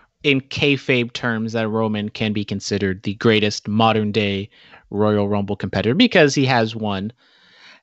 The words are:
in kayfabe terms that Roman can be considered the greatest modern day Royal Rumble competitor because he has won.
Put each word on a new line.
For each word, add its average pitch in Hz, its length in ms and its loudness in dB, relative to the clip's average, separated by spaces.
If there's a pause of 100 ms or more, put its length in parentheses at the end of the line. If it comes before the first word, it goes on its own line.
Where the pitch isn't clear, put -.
(220)
in 135 200 2
kayfabe 131 720 0
terms 113 400 -4
that 113 160 -2
Roman 107 400 -2
can 110 240 -2
be 104 100 -4
considered 98 600 -4
the 101 100 -4
greatest 107 540 2
modern 110 440 2
day 101 380 -2 (400)
Royal 104 400 0
Rumble 101 260 -2
competitor 104 380 -2
because 180 400 4
he 139 100 2
has 117 320 0
won. 104 340 -4 (720)